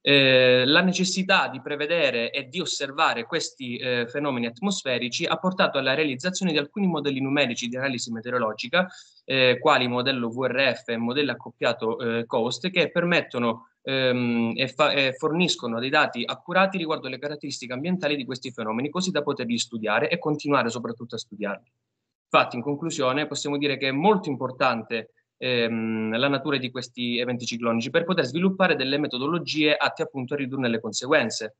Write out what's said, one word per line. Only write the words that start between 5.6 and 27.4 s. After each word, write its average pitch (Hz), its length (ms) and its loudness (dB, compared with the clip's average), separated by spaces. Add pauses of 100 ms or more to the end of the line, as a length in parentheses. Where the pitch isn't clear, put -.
alla 135 160 2
realizzazione 160 580 -2
di 151 60 2
alcuni 190 280 -2
modelli 143 340 0
numerici 135 460 0
di 120 100 -6
analisi 127 360 -4
meteorologica, 120 760 -2 (380)
eh, 127 340 4
quali 127 300 4
modello 123 400 0
V 123 160 -4
R 123 320 2
F - 140 -12
e 117 60 -2
modello 123 360 0
accoppiato, 117 680 -2
eh, 117 280 -2
coast, 123 440 -2
che 170 220 0
permettono, 131 760 0 (120)
ehm, 123 720 0
e 131 140 -2
fa-, 143 240 2
e 135 220 2
forniscono 151 680 0
dei 131 100 -2
dati 143 340 0
accurati 185 540 0
riguardo 156 300 -4
alle 131 100 -8
caratteristiche 143 540 -8
ambientali 151 420 -2
di 139 100 -4
questi 127 280 -8
fenomeni, 117 360 -4
così 185 220 -2
da 147 140 -2
poterli 120 340 -2
studiare 110 500 0
e 170 120 -2
continuare 143 500 0
soprattutto 117 460 -8
a - 20 -8
studiarli. 101 540 -10 (580)
Infatti, 135 240 2
in 120 80 -6
conclusione, 143 640 -2
possiamo 143 300 -4
dire 135 200 0
che 135 120 -2
è 131 40 0
molto 190 360 4
importante, 123 840 -2 (280)
ehm, 113 760 0
la 135 120 2
natura 139 280 0
di 127 140 -4
questi 120 480 -4
eventi 120 260 -2